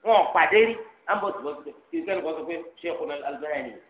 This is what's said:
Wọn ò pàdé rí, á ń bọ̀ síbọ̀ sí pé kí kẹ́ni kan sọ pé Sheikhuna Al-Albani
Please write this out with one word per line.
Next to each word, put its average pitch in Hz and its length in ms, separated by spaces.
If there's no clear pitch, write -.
Wọn 220 120
ò - 160
pàdé 175 300
rí, 226 120
á - 140
ń 208 60
bọ̀ 202 120
síbọ̀ 147 220
sí 151 80
pé 147 80
kí 165 120
kẹ́ni 185 240
kan 160 120
sọ 156 100
pé 170 100
Sheikhuna 156 420
Al-Albani 143 580